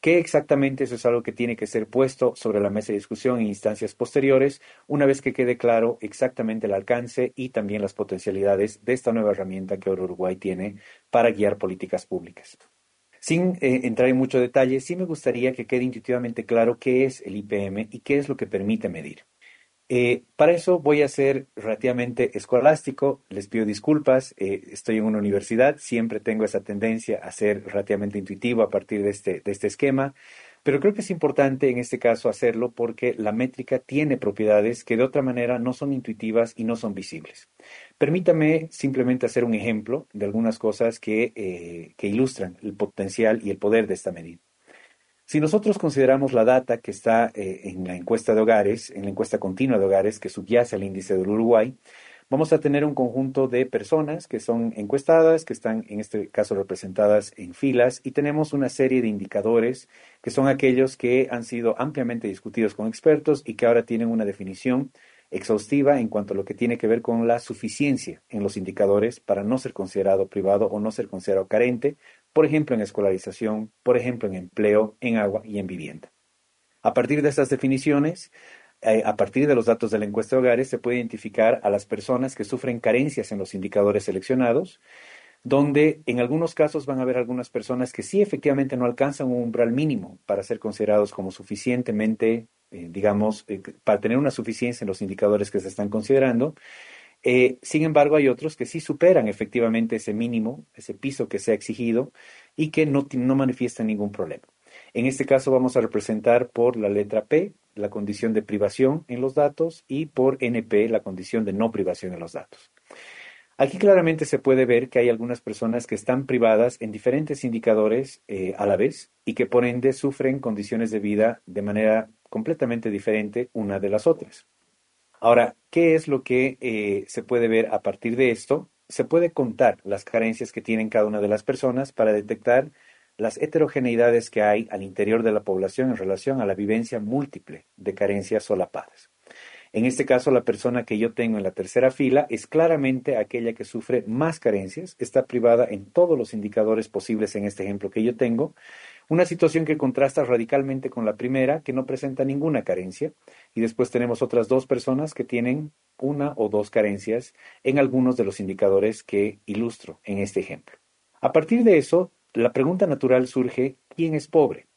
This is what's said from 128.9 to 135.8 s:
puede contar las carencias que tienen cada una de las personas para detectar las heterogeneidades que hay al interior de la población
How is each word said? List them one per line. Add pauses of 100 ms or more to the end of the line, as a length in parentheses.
puede
contar
las
carencias
que
tienen
cada
una
de
las
personas
para
detectar (460)
las
heterogeneidades
que
hay
al
interior
de
la
población